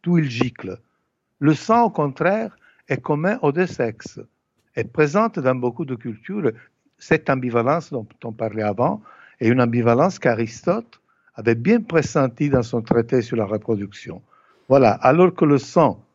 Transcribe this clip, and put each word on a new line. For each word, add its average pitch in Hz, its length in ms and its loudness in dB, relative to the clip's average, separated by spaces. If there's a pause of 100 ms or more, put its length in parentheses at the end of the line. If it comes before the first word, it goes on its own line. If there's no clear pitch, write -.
d'où 175 160 2
ils 151 120 0
giclent. 113 480 -6 (600)
Le 147 160 4
sang, 226 300 2
au 214 60 0
contraire, 165 640 -2 (320)
est 135 120 -2
commun 170 420 -2
aux 147 100 2
deux 175 140 0
sexes 113 540 -8 (540)
et 120 100 -6
présente 165 540 0
dans 127 160 0
beaucoup 123 300 -4
de 131 100 -6
cultures 120 560 -6 (480)
cette - 320 0
ambivalence 127 640 0
dont 113 140 -8 (180)
on 117 80 -10
parlait 110 320 -6
avant, 123 360 -2 (380)
et 117 80 0
une 123 140 4
ambivalence 120 580 2
qu'Aristote 123 840 -2 (360)
avait 113 180 2
bien 170 260 2
pressentie 143 720 -2
dans 127 140 2
son 113 180 -6
traité 117 400 0
sur 117 140 -6
la 110 80 0
reproduction. 104 760 -6 (480)
Voilà, 127 220 6
alors 165 420 4
que 165 120 0
le 143 140 4
sang 131 460 0 (100)